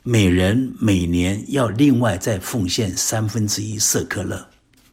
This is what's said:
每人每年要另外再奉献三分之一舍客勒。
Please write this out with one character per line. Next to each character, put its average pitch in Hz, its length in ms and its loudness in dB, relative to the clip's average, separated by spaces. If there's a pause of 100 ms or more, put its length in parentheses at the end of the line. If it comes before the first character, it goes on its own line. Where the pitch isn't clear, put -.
每 110 260 4
人 98 520 2
每 95 260 2
年 90 420 0
要 131 200 0
另 123 320 4
外 104 180 0
再 104 200 -2
奉 95 300 -4
献 95 280 -2
三 110 320 -2
分 107 180 -2
之 107 160 -4
一 104 160 -8
舍 - 260 0
客 - 180 -6
勒。 - 260 -8 (440)